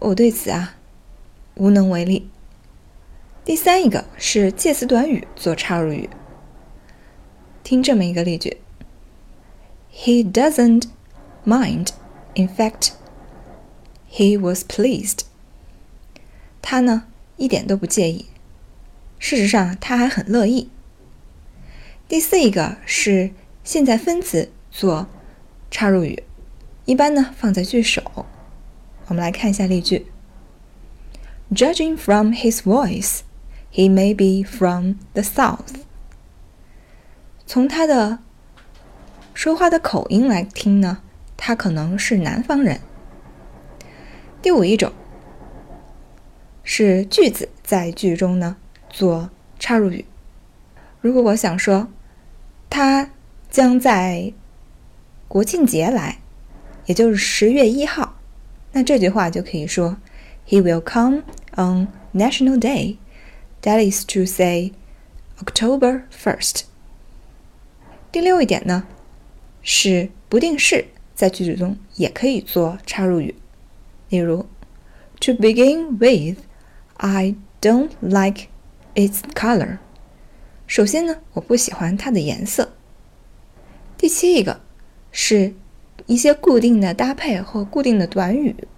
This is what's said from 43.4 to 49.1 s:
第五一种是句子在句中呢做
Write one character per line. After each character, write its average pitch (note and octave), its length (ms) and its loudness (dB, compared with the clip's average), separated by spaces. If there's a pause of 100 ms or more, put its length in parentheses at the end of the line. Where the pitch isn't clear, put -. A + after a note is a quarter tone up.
第 F#4 100 2
五 B3 140 4
一 G3+ 120 4
种 - 160 -2 (1700)
是 G3 420 2
句 C#4 240 2
子 - 200 -6 (140)
在 F3 300 -2
句 E3+ 240 0
中 F#3 220 0
呢 F3 180 -4 (320)
做 E3+ 420 -2 (280)